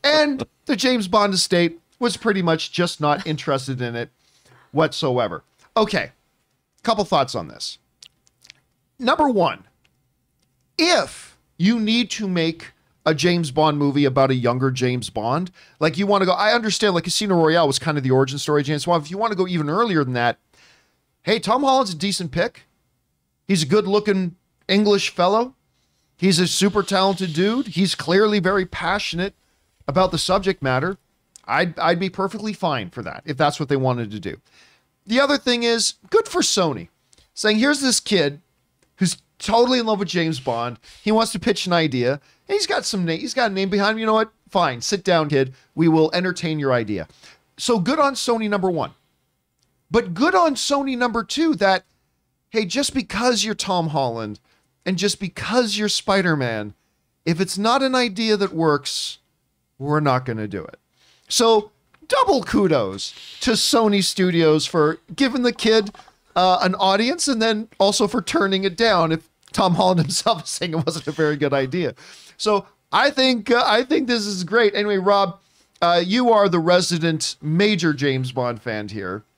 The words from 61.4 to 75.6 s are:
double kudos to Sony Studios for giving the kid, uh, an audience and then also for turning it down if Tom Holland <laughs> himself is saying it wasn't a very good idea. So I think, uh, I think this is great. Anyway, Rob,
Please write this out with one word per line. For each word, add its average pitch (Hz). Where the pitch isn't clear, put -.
double 403
kudos 120
to 254
Sony 208
Studios 165
for 160
giving 254
the 240
kid, 220
uh, 180
an 185
audience 208
and 226
then 220
also 202
for 196
turning 190
it 180
down 175
if 160
Tom 185
Holland 185
<laughs> -
himself 175
is -
saying 175
it 160
wasn't 156
a 156
very 151
good 143
idea. 139
So 208
I 254
think, 262
uh, 240
I 220
think 277
this 226
is 190
great. 208
Anyway, 208
Rob, 196